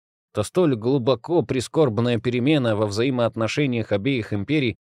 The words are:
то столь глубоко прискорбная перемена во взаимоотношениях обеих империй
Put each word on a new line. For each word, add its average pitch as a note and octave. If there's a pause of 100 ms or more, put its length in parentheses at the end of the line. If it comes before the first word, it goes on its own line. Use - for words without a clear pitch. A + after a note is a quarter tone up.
(340)
то G#2+
столь E3
глубоко C3
прискорбная A#2+
перемена B2
во G#2+
взаимоотношениях A#2
обеих A2
империй A#2 (240)